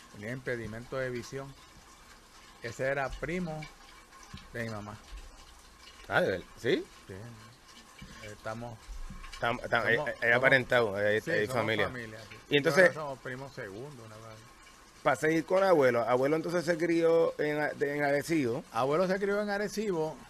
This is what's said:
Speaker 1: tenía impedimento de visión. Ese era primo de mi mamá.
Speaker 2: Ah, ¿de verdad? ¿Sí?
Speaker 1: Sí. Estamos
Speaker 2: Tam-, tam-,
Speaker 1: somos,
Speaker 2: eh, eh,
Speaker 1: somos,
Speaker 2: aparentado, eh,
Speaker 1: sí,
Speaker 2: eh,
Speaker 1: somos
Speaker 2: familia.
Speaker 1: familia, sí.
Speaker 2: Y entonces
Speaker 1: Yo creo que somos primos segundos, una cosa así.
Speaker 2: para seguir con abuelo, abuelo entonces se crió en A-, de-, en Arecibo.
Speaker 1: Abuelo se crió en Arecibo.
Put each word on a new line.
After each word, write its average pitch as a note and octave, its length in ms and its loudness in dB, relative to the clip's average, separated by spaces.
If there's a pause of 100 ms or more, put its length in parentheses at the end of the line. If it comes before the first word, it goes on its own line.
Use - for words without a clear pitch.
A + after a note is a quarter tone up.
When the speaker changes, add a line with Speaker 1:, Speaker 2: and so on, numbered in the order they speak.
(120)
Speaker 1:
tenía G#2+ 200 -10
impedimento B2 680 -8
de C3 100 -4
visión. C3 440 -8 (1080)
Ese A#2 260 -6
era C3+ 200 -2
primo D#3+ 500 -4 (920)
de A#2 120 -6
mi A#2 40 -6
mamá. G#2 300 -10 (1080)
Speaker 2:
Ah, A2 120 2
¿de E3+ 120 2
verdad? F2+ 140 -4 (140)
¿Sí? F3+ 240 0 (220)
Speaker 1:
Sí. G2 80 -12 (1120)
Estamos A2 500 -10 (640)
Speaker 2:
Tam-, A#2+ 180 0 (120)
tam-, A2+ 260 4
Speaker 1:
somos, C#3+ 120 -2
Speaker 2:
eh, A#2 40 -4
eh, - 80 -10
Speaker 1:
somos, A#2 160 6
Speaker 2:
aparentado, B2 640 4
eh, G#2 220 4
Speaker 1:
sí, - 80 -6
Speaker 2:
eh, G#2+ 160 0
Speaker 1:
somos B2+ 160 0
Speaker 2:
familia. G#2+ 240 0
Speaker 1:
familia, A2 320 -10 (100)
sí. - 80 -18 (140)
Speaker 2:
Y C#3+ 80 4
entonces D#3+ 260 6
Speaker 1:
Yo E3+ 60 8
creo C#3+ 120 -8
que D3 60 -6
somos C3 120 -8
primos C3+ 340 -12
segundos, A#2+ 500 -12
una G#2+ 120 -16
cosa A2 160 -16
así. A2 100 -18 (600)
Speaker 2:
para C#3+ 140 4
seguir D#3+ 300 0
con F#3+ 180 2
abuelo, C3 380 6
abuelo B2+ 340 4
entonces E3+ 300 -2
se E3+ 100 2
crió E3 640 4
en D3+ 200 0
A-, D3 100 0
de-, C#3+ 260 -2
en D3 80 0
Arecibo. C#3+ 580 2 (100)
Speaker 1:
Abuelo C#3+ 340 2
se F#3 120 0
crió G3+ 220 0
en G#3 80 -4
Arecibo. G3+ 680 -2 (160)